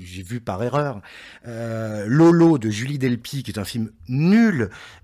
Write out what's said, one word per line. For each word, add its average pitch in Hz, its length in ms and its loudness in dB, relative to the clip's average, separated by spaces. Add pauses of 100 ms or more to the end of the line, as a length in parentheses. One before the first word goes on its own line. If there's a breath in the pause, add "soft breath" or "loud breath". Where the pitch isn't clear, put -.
j'ai 90 200 -14
vu 113 160 -10
par 98 240 -8
erreur, 127 360 -4 (460 loud breath)
euh, 113 600 -8
Lolo 165 520 6
de 110 120 -2
Julie 131 280 -4
Delpy, 127 440 -4
qui - 80 -10
est - 80 -8
un 98 60 -6
film 110 260 -6 (180)
nul, 165 600 2 (340 loud breath)